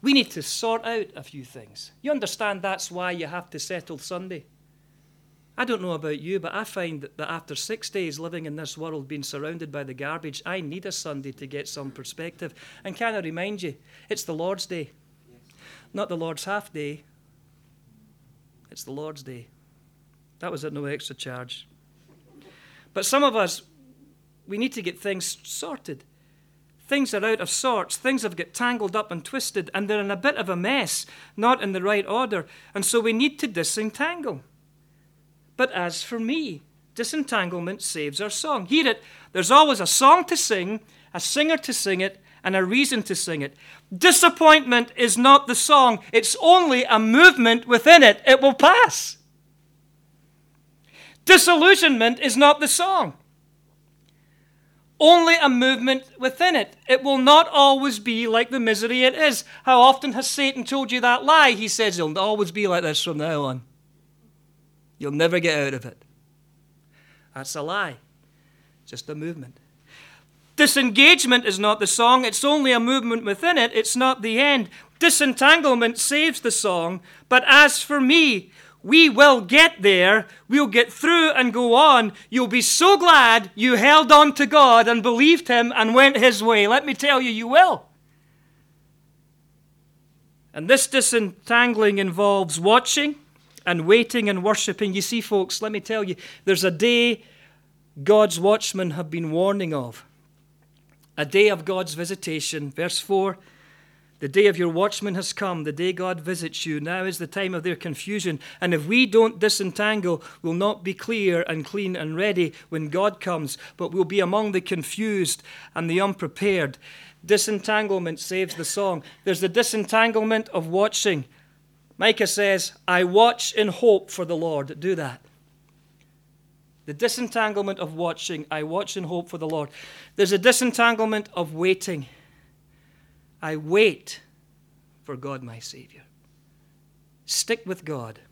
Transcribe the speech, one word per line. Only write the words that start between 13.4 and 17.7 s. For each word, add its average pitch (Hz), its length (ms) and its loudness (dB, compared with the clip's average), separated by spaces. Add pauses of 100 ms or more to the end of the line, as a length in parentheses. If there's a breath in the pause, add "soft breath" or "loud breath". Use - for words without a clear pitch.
you, 147 140 -12 (320 soft breath)
it's - 140 -10
the 170 100 -12
Lord's 180 320 -8
day. 165 280 -14 (1000 soft breath)
Not 196 160 -10
the 175 80 -10
Lord's 165 280 -10
half 202 280 -10
day. 147 320 -12 (1700)